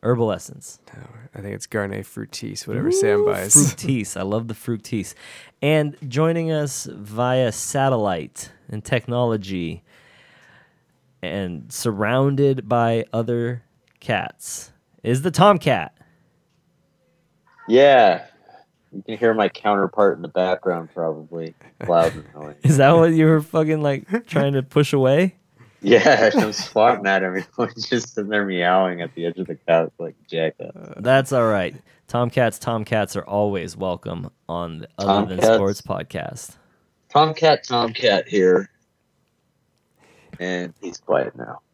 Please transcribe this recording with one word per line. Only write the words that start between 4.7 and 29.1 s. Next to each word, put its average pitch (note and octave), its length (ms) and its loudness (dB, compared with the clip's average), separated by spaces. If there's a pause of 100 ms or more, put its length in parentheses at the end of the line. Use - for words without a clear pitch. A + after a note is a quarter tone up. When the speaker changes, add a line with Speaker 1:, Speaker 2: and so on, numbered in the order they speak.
Speaker 1:
And D3 360 0 (120)
joining D#3+ 440 0
us D3 360 -4
via A#2+ 640 0
satellite G#2+ 1000 -2 (160)
and G#2+ 160 -10
technology G2+ 1000 -2 (1400)
and F2 520 -8
surrounded C3 960 0
by A#2 440 0
other A#2+ 520 -4 (340)
cats - 720 -6 (320)
is B2+ 200 0
the E3+ 100 -2
Tomcat. D#3 680 2 (1700)
Speaker 3:
Yeah. B2 580 6 (680)
You G2 100 -14
can A2 160 -12
hear A2+ 160 4
my G#2+ 140 2
counterpart G2 680 0
in D#2+ 80 -16
the F2 60 -12
background, F2+ 680 -2
probably. D#2+ 640 -8 (320)
Loud E2 260 2
and D#2 100 -16 (120)
annoying. D2+ 220 -16
Speaker 1:
<laughs> - 40 -20
Is C#3 140 4
that C#3 160 6
what E3 220 6
you D#3+ 120 4
were D#3 160 4
fucking, D#3 400 -2
like, D3 460 -4
trying C#3 240 0
to C3+ 100 0
push C#3+ 300 0
away? C#3+ 420 2 (520)
Speaker 3:
Yeah, - 460 6
<laughs> - 40 2
I'm G#2+ 180 2
swatting G#2+ 520 2
at G2 160 2
him. F#2 220 -4 (140)
<laughs> A2 160 -4
He's - 160 -10
just A#2+ 240 -4
sitting G#2 160 -6
there G#2 160 0
meowing F2+ 560 0
at E2 120 -10